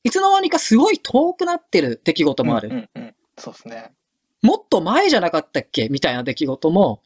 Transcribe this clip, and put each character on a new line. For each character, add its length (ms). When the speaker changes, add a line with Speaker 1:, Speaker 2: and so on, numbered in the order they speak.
Speaker 1:
い 80
つ 100
の 100
間 100
に 100
か 80
す 180
ご 140
い 80
遠 360
く 100
な 120
っ 120
て 120
る 240
出 100
来 100
事 200
も 120
あ 40
る。 100
Speaker 2:
う 20
ん 20
う 60
ん 40
う 40
ん。 60
そ 140
う 40
っ 20
す 120
ね。 240
Speaker 1:
も 160
っ 120
と 120
前 280
じ 80
ゃ 40
な 100
か 80
っ 100
た 120
っ 100
け？ 180
み 120
た 100
い 40
な 100
出 100
来 120
事 240
も 360